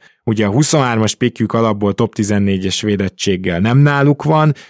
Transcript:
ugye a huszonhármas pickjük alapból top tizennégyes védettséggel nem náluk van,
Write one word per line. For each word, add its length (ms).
ugye 220
a 60
huszonhármas 640
pickjük 380
alapból 400
top 200
tizennégyes 680
védettséggel 760
nem 180
náluk 460
van, 300